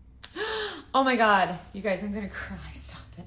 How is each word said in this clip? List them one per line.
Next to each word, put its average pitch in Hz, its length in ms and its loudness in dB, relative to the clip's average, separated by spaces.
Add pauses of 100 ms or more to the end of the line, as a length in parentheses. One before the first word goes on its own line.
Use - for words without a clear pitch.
<gasps> 427 920 -8
Oh 262 100 6
my 262 100 4
God, 196 440 6 (160)
you 196 80 -10
guys, 190 200 0
I'm 208 120 -4
gonna 208 140 -4
cry. - 280 -8 (160)
Stop - 280 -12 (180)
it. 180 80 -12